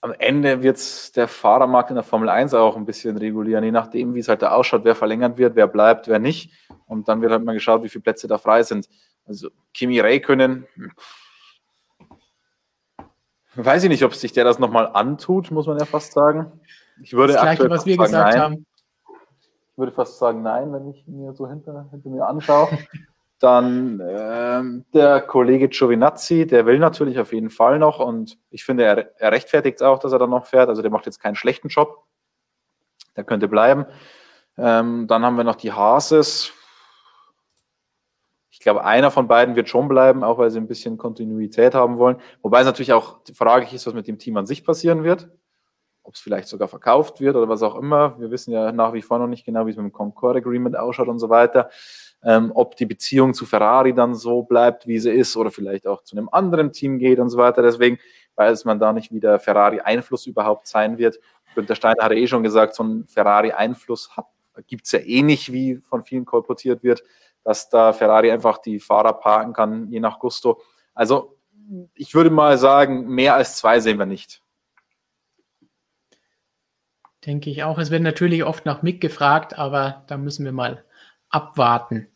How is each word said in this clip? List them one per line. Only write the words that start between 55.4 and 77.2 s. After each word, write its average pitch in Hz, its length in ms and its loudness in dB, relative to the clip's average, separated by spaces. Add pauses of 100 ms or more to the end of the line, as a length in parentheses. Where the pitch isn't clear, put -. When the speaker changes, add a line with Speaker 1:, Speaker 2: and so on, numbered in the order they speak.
Speaker 1:
vielleicht 98 360 -10
auch 98 160 -6
zu - 160 -14
einem 107 120 -10
anderen 165 400 0
Team 135 280 -6
geht 127 200 4
und 123 120 0
so 120 80 -6
weiter. 123 240 4
Deswegen 120 360 2 (360)
weiß 110 320 2
man 107 120 -2
da 107 140 2
nicht, 110 180 -6
wie 113 100 -10
der 104 180 4
Ferrari-Einfluss 107 880 0
überhaupt 107 400 -4
sein 110 320 -2
wird. 113 200 0 (360)
Günther 107 220 -4
Steiner 113 260 2
hat 110 100 2
ja 110 60 0
eh 123 80 0
schon 117 160 -2
gesagt, 110 320 2
so - 80 -6
einen 110 260 -6
Ferrari-Einfluss 107 1080 -2
hat, 107 80 -14 (400)
gibt's - 260 -12
ja 95 60 0
eh 123 240 -2
nicht, 147 280 0
wie 127 260 -4
von 120 260 -10
vielen 127 240 -8
kolportiert 120 560 -4
wird, 120 200 0 (400)
dass - 280 -6
da 113 240 4
Ferrari 110 360 4
einfach 113 280 0
die 107 220 -10
Fahrer 110 340 0
parken 113 400 0
kann, 110 360 -4
je 117 100 -8
nach 113 180 -4
Gusto. 120 420 -4 (320)
Also, 120 460 -2 (560)
ich - 200 -16
würde 165 140 6
mal 147 300 4
sagen, 135 500 4
mehr 131 260 2
als 131 220 0
zwei 117 240 2
sehen 110 180 0
wir 101 60 -2
nicht. - 380 -14 (2750)